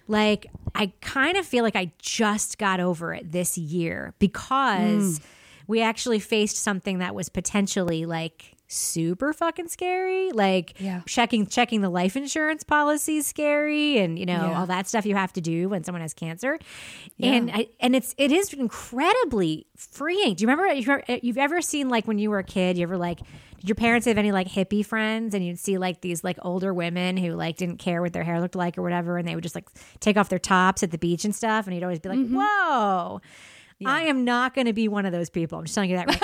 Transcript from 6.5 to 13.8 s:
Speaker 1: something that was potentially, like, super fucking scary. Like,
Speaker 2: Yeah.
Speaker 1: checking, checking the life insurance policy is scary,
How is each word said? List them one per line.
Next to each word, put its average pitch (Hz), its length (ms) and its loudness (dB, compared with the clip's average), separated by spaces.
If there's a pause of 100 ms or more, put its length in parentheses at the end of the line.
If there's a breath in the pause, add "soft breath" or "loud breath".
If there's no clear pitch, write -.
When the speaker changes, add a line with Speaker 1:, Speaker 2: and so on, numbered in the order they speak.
Speaker 1:
something 190 420 -2
that 185 160 -4
was 190 160 -6
potentially, 185 720 0
like, 165 520 -6 (160)
super 180 600 -2
fucking 330 340 -2
scary. 370 640 -2
Like, 190 480 2
Speaker 2:
Yeah. 185 260 -4
Speaker 1:
checking, 233 400 2
checking 233 360 0
the 196 100 2
life 180 260 0
insurance 302 460 -2
policy 302 540 2
is 294 100 0
scary, 294 720 2